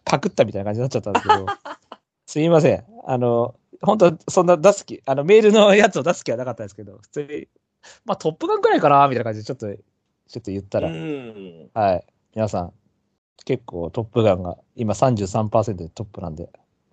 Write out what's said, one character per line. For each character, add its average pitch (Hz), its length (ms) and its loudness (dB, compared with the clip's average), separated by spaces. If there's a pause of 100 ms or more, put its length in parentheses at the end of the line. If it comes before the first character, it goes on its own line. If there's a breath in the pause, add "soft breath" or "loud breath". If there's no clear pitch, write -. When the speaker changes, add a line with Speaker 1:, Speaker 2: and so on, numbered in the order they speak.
Speaker 1:
パ 143 160 0
ク 196 100 -4
っ - 20 -6
た - 120 2
み 107 80 0
た 98 80 -8
い 98 40 -8
な - 20 -6
感 104 80 -4
じ 113 60 -4
に - 20 -2
な 131 60 -2
っ - 20 -6
ち - 60 -8
ゃ - 40 0
っ - 20 -4
た 104 100 -8
ん - 20 -6
で - 60 2
す - 80 -6
け - 20 -6
ど、 415 160 2
<laughs> - 800 -16
す - 160 -4
い 165 80 2
ま 160 120 6
せ 139 120 4
ん。 - 100 -6 (220)
あ 131 120 -2
の、 120 380 0 (260)
本 208 160 0
当 175 200 4 (120)
そ 185 140 2
ん 170 40 2
な 175 100 4
出 185 160 6
す - 120 -6
気、 - 200 -16
あ 135 100 0
の、 143 80 -4
メ 202 160 6
ー 220 40 4
ル 208 80 6
の 208 240 6
や 214 140 4
つ 170 100 -4
を 131 40 -4
出 170 100 -2
す - 100 -8
気 139 80 -6
は 113 60 -4
な 127 80 -8
か 123 60 -8
っ 110 40 -10
た 113 80 -12
で 101 60 -12
す - 60 -20
け 107 80 -18
ど、 98 180 -20
普 - 80 -20
通 147 140 -12
に、 147 240 -14 (580 soft breath)
ま 208 80 -6
あ、 - 40 -6
ト 160 120 -4
ッ 156 40 -6
プ 330 140 -8
ガ 427 80 0
ン 403 60 -4
く 453 80 4
ら 403 60 4
い 302 60 2
か 151 80 4
な、 143 180 6
み 131 80 0
た - 20 -2
い - 20 -
な 113 40 -4
感 110 100 -4
じ 107 80 -8
で、 107 40 -14
ち 143 60 -12
ょ 131 40 -8
っ - 20 -20
と、 110 100 -10 (600)
ち - 100 -16
ょ - 20 -10
っ - 20 -16
と 98 100 -10
言 98 80 -6
っ 95 40 -12
た 101 160 -4
ら、 90 100 -4
Speaker 2:
う - 20 -8
ん。 104 800 -12
Speaker 1:
は 101 200 0
い。 87 120 -4 (300)
皆 110 120 -2
さ 98 160 -6
ん、 87 100 -12 (720)
結 131 200 -6
構 85 240 -10
ト 117 120 -8
ッ - 40 -6
プ 113 180 -2
ガ 101 120 4
ン 92 80 -10
が、 87 140 -10 (180)
今 107 200 -4
三 131 200 2
十 101 120 -4
三 107 220 -4
パ 113 120 2
ー - 20 -2
セ 110 100 -4
ン 90 40 -10
ト 87 60 -12
で 80 60 -14
ト - 140 -14
ッ 101 40 -12
プ 95 140 -16
な 87 80 -10
ん 78 60 -12
で。 85 140 -16 (440)